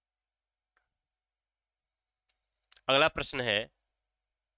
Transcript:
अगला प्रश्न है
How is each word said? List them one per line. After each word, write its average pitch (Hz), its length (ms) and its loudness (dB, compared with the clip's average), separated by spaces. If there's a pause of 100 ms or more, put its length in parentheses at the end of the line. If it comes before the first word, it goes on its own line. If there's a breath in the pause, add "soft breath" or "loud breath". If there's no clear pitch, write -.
(3000)
अगला 139 200 4
प्रश्न 139 320 -6
है 113 300 -2 (880)